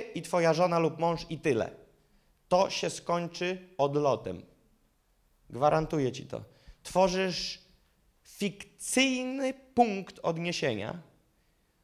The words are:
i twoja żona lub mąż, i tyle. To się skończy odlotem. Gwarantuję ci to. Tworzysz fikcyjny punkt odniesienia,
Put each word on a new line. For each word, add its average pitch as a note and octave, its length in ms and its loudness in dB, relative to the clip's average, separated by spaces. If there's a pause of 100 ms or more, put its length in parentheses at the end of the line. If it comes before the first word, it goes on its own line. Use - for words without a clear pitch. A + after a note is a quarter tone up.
(160)
i F3 60 -6
twoja E3 320 2
żona E3+ 260 4
lub D#3+ 200 0
mąż, E3 300 0
i C3+ 100 -6
tyle. A#2+ 320 0 (760)
To F#3 220 4
się - 200 -4
skończy F3 880 -4
odlotem. C#3 640 0 (1080)
Gwarantuję D3+ 600 2
ci - 140 -12
to. A2+ 180 -10 (400)
Tworzysz F#3 800 0 (640)
fikcyjny C4 1300 -2
punkt G#3 720 0
odniesienia, E3 880 -2 (720)